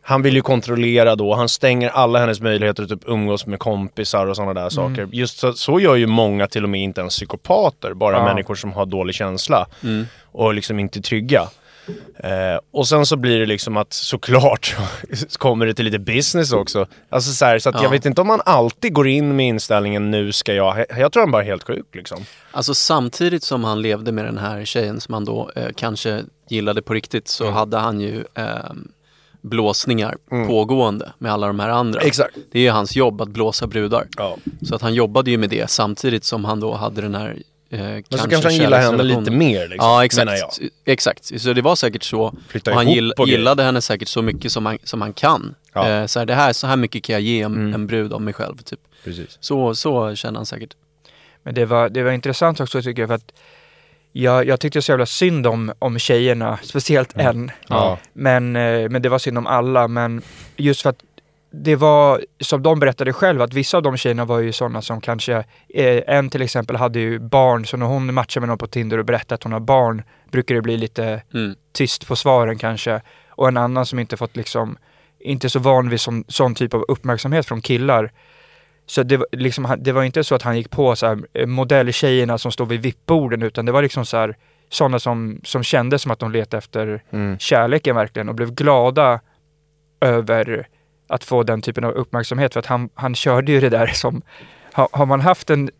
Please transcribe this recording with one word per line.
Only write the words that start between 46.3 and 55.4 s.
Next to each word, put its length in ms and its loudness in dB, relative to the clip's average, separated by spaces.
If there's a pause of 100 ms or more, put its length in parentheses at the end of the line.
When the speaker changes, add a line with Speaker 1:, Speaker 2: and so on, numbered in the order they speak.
Speaker 3:
här, 180 4
så 140 -4
här 80 2
mycket 280 -2
kan 100 -4
jag 80 0
ge 200 0
en, 140 -4
Speaker 1:
Mm. 180 -2
Speaker 3:
en 140 -4
brud 260 -2
av 80 -6
mig 120 -6
själv, 240 -8
typ. 220 -16 (240)
Speaker 1:
Precis. 360 -12
Speaker 3:
Så, 360 -2
så 400 -2
känner 240 -8
han 60 -8
säkert. 280 -14 (720)
Speaker 2:
Men 100 -10
det 120 2
var, 240 2
det 140 -2
var 80 2
intressant 480 0
också, 220 -4
tycker 200 -4
jag, 80 -2
för 60 0
att 160 -10 (800)
jag, 360 2
jag 120 2
tyckte 220 -2
så 100 0
jävla 140 4
synd 420 0